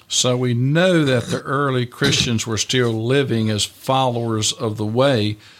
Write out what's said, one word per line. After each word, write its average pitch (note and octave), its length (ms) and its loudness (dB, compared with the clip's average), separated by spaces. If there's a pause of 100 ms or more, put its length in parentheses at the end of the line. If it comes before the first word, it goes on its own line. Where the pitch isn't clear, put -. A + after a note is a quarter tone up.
So B2 300 0
we B2 160 0
know D#3 540 2
that B2 220 2
the - 120 -4
early C3+ 460 -2
Christians B2 600 0
were A2 120 -4
still B2 340 0
living A2+ 560 0
as G#2 160 -2
followers A#2 880 -2
of G#2+ 240 -4
the G#2+ 80 -4
way, A2 540 2 (220)